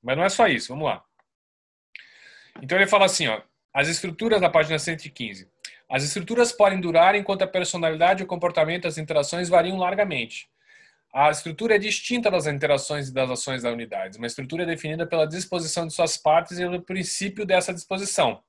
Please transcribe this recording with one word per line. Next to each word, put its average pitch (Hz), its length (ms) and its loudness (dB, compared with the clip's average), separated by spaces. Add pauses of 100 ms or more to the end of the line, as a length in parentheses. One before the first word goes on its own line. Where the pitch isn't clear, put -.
Mas 131 140 -2
não 165 80 0
é 196 40 4
só 220 200 4
isso, 120 240 -2
vamos 151 140 -4
lá. 107 180 -4 (1600)
Então 151 160 -2
ele 196 120 4
fala 196 160 6
assim, 175 240 2
ó, 107 120 -2 (340)
as 143 140 2
estruturas, 190 500 0
na 175 120 4
página 156 280 2
cento 160 280 -6
e 147 40 -16
quinze, 101 380 -12 (400)
"As 135 140 0
estruturas 226 500 0
podem 196 260 4
durar 175 360 6
enquanto 196 260 -2
a 190 60 2
personalidade, 175 760 0
o 185 40 -8
comportamento, 170 600 -2
as 160 120 -4
interações 160 500 -2
variam 180 300 4
largamente. 180 720 -4 (640)
A 143 160 6
estrutura 180 460 -2
é - 20 4
distinta 214 520 -2
das 165 160 0
interações 143 640 -2
e 127 60 -14
das 131 160 0
ações 127 320 -6
das 120 100 -2
unidades. 104 460 -8
Uma 117 80 -8
estrutura 139 380 -6
é - 20 -4
definida 160 400 -6
pela 165 200 2
disposição 170 600 -6
de 160 80 -10
suas 165 240 0
partes 165 400 2
e 180 40 -2
pelo 180 200 -4
princípio 196 640 -6
dessa 185 260 2
disposição." 180 760 -2